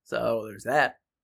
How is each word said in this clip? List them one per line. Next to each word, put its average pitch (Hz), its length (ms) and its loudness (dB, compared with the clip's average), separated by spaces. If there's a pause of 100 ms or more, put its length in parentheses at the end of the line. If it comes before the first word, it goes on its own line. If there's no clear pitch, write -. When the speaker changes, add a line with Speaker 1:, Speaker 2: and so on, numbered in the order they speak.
Speaker 1:
so 113 420 -2
there's 104 180 -14
that. 139 360 2
Speaker 2:
<laughs> - 40 -20 (200)